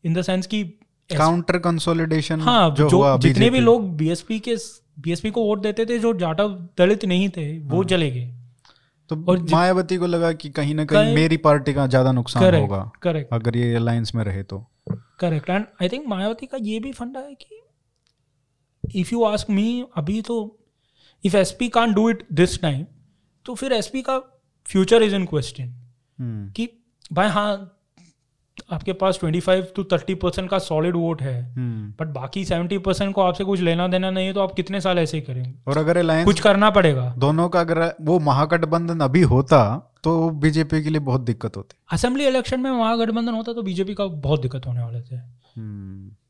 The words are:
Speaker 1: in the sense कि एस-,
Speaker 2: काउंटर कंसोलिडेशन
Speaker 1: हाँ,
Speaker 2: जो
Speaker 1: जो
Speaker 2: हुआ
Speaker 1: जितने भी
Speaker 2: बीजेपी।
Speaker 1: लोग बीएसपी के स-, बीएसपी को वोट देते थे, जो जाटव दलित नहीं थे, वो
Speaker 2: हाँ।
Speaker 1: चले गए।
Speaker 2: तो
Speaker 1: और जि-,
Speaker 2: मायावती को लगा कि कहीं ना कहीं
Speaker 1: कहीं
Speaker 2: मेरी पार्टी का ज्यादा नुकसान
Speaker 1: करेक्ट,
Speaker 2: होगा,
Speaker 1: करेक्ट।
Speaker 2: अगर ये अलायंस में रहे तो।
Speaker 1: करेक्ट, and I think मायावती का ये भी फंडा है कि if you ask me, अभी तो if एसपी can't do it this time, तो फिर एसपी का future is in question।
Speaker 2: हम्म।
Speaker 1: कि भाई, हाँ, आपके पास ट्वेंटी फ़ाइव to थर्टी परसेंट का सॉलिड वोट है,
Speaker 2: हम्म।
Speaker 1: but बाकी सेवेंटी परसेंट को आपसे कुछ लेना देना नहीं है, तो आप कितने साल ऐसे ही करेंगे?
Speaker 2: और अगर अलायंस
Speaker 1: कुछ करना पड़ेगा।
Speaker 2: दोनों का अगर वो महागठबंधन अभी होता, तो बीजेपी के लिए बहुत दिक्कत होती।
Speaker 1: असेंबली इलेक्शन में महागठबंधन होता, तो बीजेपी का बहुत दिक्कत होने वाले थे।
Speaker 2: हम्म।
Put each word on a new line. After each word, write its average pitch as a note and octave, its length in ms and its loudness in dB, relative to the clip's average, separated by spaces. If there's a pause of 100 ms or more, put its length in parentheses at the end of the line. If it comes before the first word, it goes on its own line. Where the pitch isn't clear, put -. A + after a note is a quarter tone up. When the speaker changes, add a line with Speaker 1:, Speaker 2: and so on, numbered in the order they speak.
Speaker 1:
in E3 100 0
the F3+ 120 -2
sense F#3 180 -2
कि G#3+ 140 -4
एस-, - 580 -8
Speaker 2:
काउंटर E3+ 400 2
कंसोलिडेशन E3 800 0
Speaker 1:
हाँ, F#3+ 340 4
Speaker 2:
जो D3+ 160 4
Speaker 1:
जो F3+ 60 6
Speaker 2:
हुआ C3+ 200 6
Speaker 1:
जितने B2+ 280 4
भी A#3+ 60 6
Speaker 2:
बीजेपी। B3+ 140 4
Speaker 1:
लोग A3 320 4
बीएसपी F3 440 -4
के A#3 160 -4
स-, - 260 -14 (160)
बीएसपी E3+ 320 -4
को A3+ 140 -2
वोट G#3 180 0
देते G#3+ 240 -2
थे, A#3+ 120 -2
जो A3+ 160 0
जाटव F3 540 -2 (100)
दलित G3 260 4
नहीं F#3 240 2
थे, D#3+ 300 -8
वो D3 180 -4
Speaker 2:
हाँ। F#3+ 80 2
Speaker 1:
चले E3+ 260 0
गए। B2 240 -8 (760)
Speaker 2:
तो D#3+ 160 -6
Speaker 1:
और F3+ 140 4
जि-, D#3 140 -2
Speaker 2:
मायावती F3+ 440 2
को F3+ 100 -2
लगा E3+ 260 0
कि D3+ 180 -10
कहीं D3 240 -2
ना D3+ 100 -2
कहीं D3+ 200 4
Speaker 1:
कहीं D3 100 2
Speaker 2:
मेरी D#3+ 220 4
पार्टी D3 380 2
का C#3 120 0
ज्यादा C3 260 4
नुकसान A#2+ 300 0
Speaker 1:
करेक्ट, G#2+ 200 6
Speaker 2:
होगा, G2 280 -2 (120)
Speaker 1:
करेक्ट। D#3 320 -2
Speaker 2:
अगर A#2 220 -2
ये A#2+ 180 0
अलायंस A#2 400 -2
में A2 100 0
रहे G2 180 -4
तो। G2 240 -12 (260)
Speaker 1:
करेक्ट, D#3+ 580 -4
and G3 120 0 (200)
I F#3 60 0
think C4+ 200 -6
मायावती G#3+ 380 -4
का C4 140 -10
ये A3 200 -4
भी C4+ 120 -10
फंडा C4 280 -12
है C#4+ 140 -16
कि A4 280 -20 (1400)
if - 120 -4
you A3 220 2
ask - 140 -6
me, A3+ 340 0 (120)
अभी F#3+ 260 -4
तो A3+ 360 -6 (680)
if F3+ 80 0
एसपी G#3 340 0
can't A3+ 300 2
do A3 100 4
it A3+ 100 0 (160)
this F3 180 4
time, D3+ 320 -2 (600)
तो B3 100 -10
फिर C4 180 -4
एसपी A#3+ 300 -2
का C4 400 -6 (260)
future F#3+ 320 6
is G#3 140 2
in F#3+ 100 0
question। C3+ 440 -6 (520)
Speaker 2:
हम्म। G#2+ 300 -8
Speaker 1:
कि A3+ 200 -6 (420)
भाई, F#3 160 2
हाँ, G3+ 480 -4 (960)
आपके F#3 200 -6
पास F#3+ 280 -2
ट्वेंटी E3+ 200 0
फ़ाइव F#3 380 0
to F#3+ 140 -4
थर्टी F3+ 220 -2
परसेंट F#3 360 -4
का F#3+ 80 0
सॉलिड E3+ 380 -2
वोट E3 260 -2
है, B2 300 -8
Speaker 2:
हम्म। A2+ 480 -8
Speaker 1:
but D#3 140 -8
बाकी C3+ 300 -8
सेवेंटी F3+ 340 -2
परसेंट F#3+ 360 -2
को G3 60 0
आपसे F3+ 240 0
कुछ F#3+ 160 -2
लेना F3 280 0
देना F#3 220 0
नहीं F#3 160 -2
है, F#3+ 60 -4
तो G3+ 80 -2
आप F#3+ 120 0
कितने F#3+ 280 -4
साल F3+ 180 0
ऐसे D#3+ 180 0
ही - 40 -4
करेंगे? B2+ 340 -8 (120)
Speaker 2:
और C#3 120 0
अगर D#3+ 180 2
अलायंस E3 280 2
Speaker 1:
कुछ F#3+ 160 4
करना G#3 300 6
पड़ेगा। C#3 480 2
Speaker 2:
दोनों D#3 300 2
का F3 120 2
अगर E3 400 0
वो D#3+ 180 2
महागठबंधन E3 840 0
अभी C#3+ 220 4
होता, B2+ 720 4 (120)
तो E3 260 2
बीजेपी D#3 520 0
के D3+ 80 -4
लिए D#3 80 0
बहुत C3+ 220 0
दिक्कत A2+ 360 -6
होती। - 200 -16 (160)
Speaker 1:
असेंबली B3+ 340 0
इलेक्शन B3+ 340 0
में C4 100 -2
महागठबंधन A3+ 600 -2
होता, A3+ 200 -6
तो A#3 100 -8
बीजेपी F#3+ 320 -4
का G3+ 120 -4
बहुत D3 360 -2
दिक्कत B2+ 240 -6
होने B2 160 -4
वाले A#2 180 -8
थे। B2 160 -14 (400)
Speaker 2:
हम्म। G2 540 -14 (200)